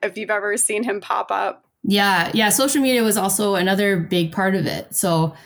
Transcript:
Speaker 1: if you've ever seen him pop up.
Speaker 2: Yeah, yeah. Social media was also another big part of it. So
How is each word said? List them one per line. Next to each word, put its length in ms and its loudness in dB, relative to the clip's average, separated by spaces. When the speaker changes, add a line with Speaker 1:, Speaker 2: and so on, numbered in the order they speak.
Speaker 1:
if 140 -6
you've 140 -6
ever 260 -2
seen 260 -2
him 180 -4
pop 300 -4
up. 340 -4
Speaker 2:
Yeah, 500 2
yeah. 140 2
Social 320 2
media 220 2
was 140 2
also 380 0
another 440 2
big 340 -2
part 220 0
of 120 0
it. 280 -6
So 400 0